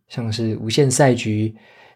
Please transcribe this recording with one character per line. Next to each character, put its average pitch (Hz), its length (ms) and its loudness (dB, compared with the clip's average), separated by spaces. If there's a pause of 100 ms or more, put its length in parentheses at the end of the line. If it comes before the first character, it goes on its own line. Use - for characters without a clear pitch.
像 113 240 -6
是 110 300 -4
无 110 80 -6
限 135 200 2
赛 131 220 4
局， 110 420 -2 (420)